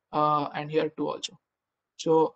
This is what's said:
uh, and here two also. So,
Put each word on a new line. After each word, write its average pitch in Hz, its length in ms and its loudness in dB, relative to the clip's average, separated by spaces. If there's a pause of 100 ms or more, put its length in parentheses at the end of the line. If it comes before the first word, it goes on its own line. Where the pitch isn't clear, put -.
(120)
uh, 151 420 2
and 151 160 -8
here 156 260 0
two 147 120 -4
also. - 300 -10 (600)
So, 160 380 2